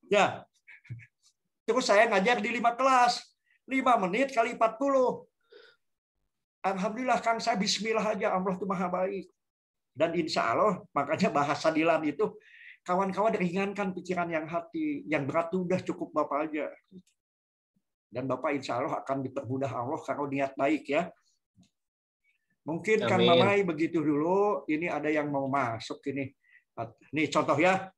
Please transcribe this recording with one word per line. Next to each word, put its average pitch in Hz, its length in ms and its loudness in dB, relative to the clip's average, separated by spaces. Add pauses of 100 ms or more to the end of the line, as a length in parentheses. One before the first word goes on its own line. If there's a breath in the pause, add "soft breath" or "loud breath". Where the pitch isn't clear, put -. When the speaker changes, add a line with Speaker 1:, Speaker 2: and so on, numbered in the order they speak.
Speaker 1:
Ya. 180 320 2 (1300 loud breath)
Terus 247 160 2
saya 220 240 6
ngajar 208 320 2
di 226 80 -2
lima 233 240 0
kelas, 247 480 4 (480)
lima 254 320 2
menit 233 320 0
kali 233 240 0
empat 226 240 0
puluh. 269 480 0 (1400 soft breath)
Alhamdulillah, 220 560 -2
Kang, 226 160 0
saya 226 240 -2
bismillah 208 560 -2
aja, 190 160 0
Allah 185 240 -2
tuh - 80 -8
maha 185 240 -2
baik. 185 400 -4 (640)
Dan 165 240 0
insya 156 320 0
Allah, 180 320 2 (160)
makanya 147 320 0
bahasa 147 400 2
Dilan 160 400 2
itu, 175 160 -2 (560 loud breath)
"Kawan-kawan 190 560 0
ringankan 190 560 -2
pikiran 175 400 -4
yang 156 160 -2
hati, 156 560 -4
yang 147 240 0
berat 165 240 0
tuh 185 160 0
udah 185 160 2
cukup - 240 -6
Bapak 151 400 -2
aja." 147 240 -6 (1400)
Dan 127 160 -8
Bapak 135 320 -2
insya 127 240 -4
Allah 147 240 -4
akan 135 240 -2
dipermudah 131 400 -4
Allah 131 320 -6
kalau 139 240 -4
niat 139 320 -4
baik 143 320 -2
ya. 165 240 -2 (1500)
Mungkin 202 400 0
Kang - 160 4
Speaker 2:
Amin. - 80 6
Speaker 1:
Mamai - 320 6
begitu 165 400 0
dulu, 175 640 2
ini 156 240 -2
ada 147 160 -4
yang 151 240 0
mau 139 160 -2
masuk 131 640 -4
ini. 135 240 -6 (800 soft breath)
Nih 147 160 0
contoh 147 320 2
ya 185 360 2